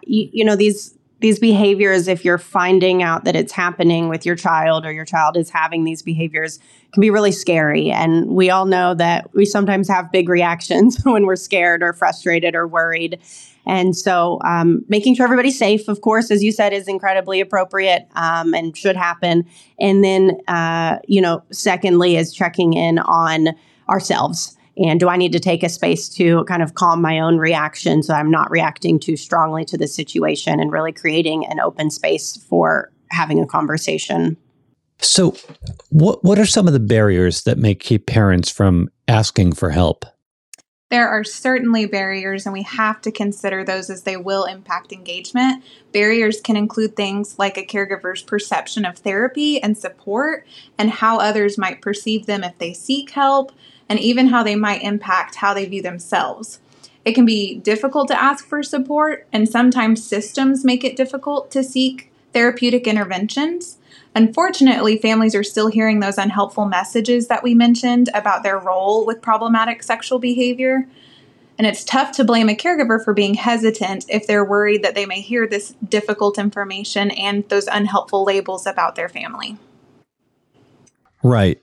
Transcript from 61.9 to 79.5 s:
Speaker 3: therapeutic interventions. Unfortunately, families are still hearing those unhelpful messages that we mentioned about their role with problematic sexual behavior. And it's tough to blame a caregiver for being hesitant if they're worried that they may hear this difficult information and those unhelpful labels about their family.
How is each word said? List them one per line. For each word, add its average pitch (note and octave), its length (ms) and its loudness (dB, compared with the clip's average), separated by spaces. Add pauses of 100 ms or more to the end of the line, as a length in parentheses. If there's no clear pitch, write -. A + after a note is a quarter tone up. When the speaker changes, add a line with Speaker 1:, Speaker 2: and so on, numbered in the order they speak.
Speaker 3:
therapeutic A#3+ 540 0
interventions. G#3+ 920 -4 (360)
Unfortunately, A3+ 840 4
families A3 360 2
are G3+ 100 0
still G#3+ 240 0
hearing A3 320 2
those G3 180 -2
unhelpful G3+ 480 -2
messages A3+ 640 0
that A#3 140 -2
we A#3+ 120 2
mentioned A#3+ 600 4
about G3+ 280 -2
their G3 160 -2
role F#3+ 480 0
with A3+ 160 -4
problematic A3+ 600 0
sexual A#3+ 360 -4
behavior. B3+ 720 -2 (680)
And G#3+ 100 0
it's G3+ 180 -4
tough C#4 280 -2
to C4 120 0
blame A3+ 240 4
a G#3+ 80 0
caregiver A#3 480 0
for G#3 100 0
being G3+ 200 0
hesitant A3 720 -2
if G#3+ 180 -4
they're G#3 180 0
worried G#3 380 0
that F#3+ 120 -2
they G3+ 120 -4
may F#3+ 140 -10
hear A3+ 260 -4
this G#3 280 -8 (140)
difficult G#3 500 -2
information G3+ 720 -4
and G3+ 360 -4
those G3+ 180 0
unhelpful G3 580 -2
labels G3 420 -4
about F3+ 280 -4
their F3 140 -8
family. - 480 -14 (1700)